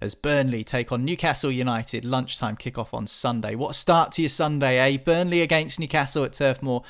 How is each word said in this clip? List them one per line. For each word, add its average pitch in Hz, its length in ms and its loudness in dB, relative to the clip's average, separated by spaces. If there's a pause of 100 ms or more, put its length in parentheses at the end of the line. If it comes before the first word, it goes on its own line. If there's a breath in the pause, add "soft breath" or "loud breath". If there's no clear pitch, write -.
as 104 120 -6
Burnley 131 520 0
take 123 260 -2
on 123 140 -2
Newcastle 147 480 0
United, 120 500 -2
lunchtime 123 540 -4
kickoff - 360 -8
on 113 140 -6
Sunday. 110 480 -4
What 135 160 -4
a - 40 -8
start 165 380 4
to 165 100 0
your 151 60 2
Sunday, 139 480 2
eh? 135 200 4
Burnley 170 420 2
against 160 400 0
Newcastle 147 460 0
at - 80 -6
Turf 135 280 0
Moor. 123 280 -2